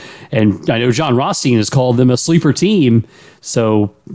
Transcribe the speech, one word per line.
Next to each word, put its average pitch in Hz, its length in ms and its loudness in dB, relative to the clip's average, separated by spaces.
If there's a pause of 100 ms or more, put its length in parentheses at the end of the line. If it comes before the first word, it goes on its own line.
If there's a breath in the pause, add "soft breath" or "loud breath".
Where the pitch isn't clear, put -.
(320 loud breath)
and 104 400 0
I 113 80 -2
know 120 120 0
John 131 240 -2
Rothstein 135 420 0
has 107 120 -2
called 127 280 0
them 127 120 4
a 123 80 2
sleeper 160 340 0
team. 139 540 2 (360 loud breath)
So, 110 520 -2 (220)